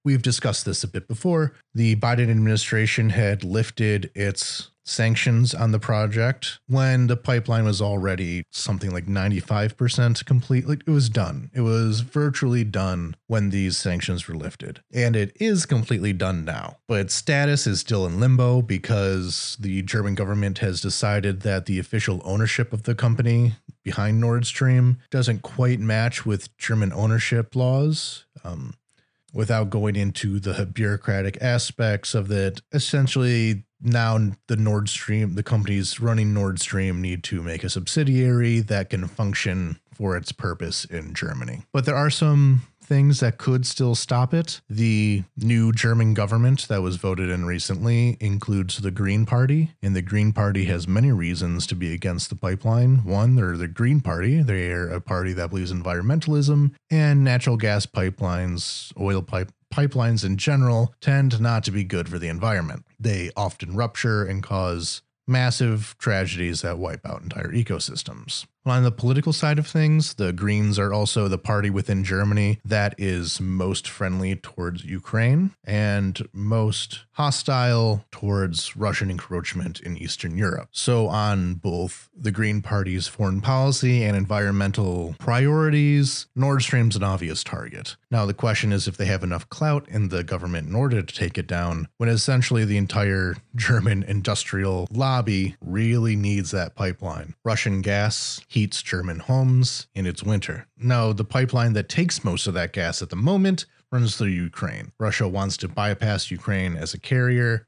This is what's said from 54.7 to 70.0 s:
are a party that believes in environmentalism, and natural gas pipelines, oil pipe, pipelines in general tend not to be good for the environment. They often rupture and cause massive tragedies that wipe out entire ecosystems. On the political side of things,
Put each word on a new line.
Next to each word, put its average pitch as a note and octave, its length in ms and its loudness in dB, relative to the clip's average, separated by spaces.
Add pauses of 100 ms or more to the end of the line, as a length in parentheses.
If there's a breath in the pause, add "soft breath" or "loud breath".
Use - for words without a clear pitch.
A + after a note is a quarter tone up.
are F2 180 -2
a F2 100 -6
party F#2 340 -2
that E2+ 180 -4
believes F#2 180 -4
in F2+ 140 -4
environmentalism, C#3+ 880 2 (180)
and D3 340 4
natural B2 340 2
gas G#2 280 0
pipelines, F2+ 1160 -4
oil G2 220 0
pipe, F#2+ 300 -6 (200)
pipelines A#2 540 2
in F#2+ 120 0
general B2 640 2
tend C3+ 400 2
not A#2 260 2
to G2+ 60 -4
be G2+ 120 0
good F2 260 -4
for F2+ 80 -6
the E2+ 100 -6
environment. F2 580 -2 (140)
They G2 380 -2
often F#2 380 -4
rupture A2 500 0
and F#2+ 160 -4
cause F2+ 640 -4 (240)
massive A#2+ 720 2
tragedies F2 640 -2
that E2+ 160 -4
wipe F2 260 -8
out - 160 -10
entire - 300 -8
ecosystems. - 960 -6 (180)
On B2+ 180 2
the A#2+ 80 4
political C3 400 0
side D3+ 260 0
of D3+ 80 0
things, D#3 500 2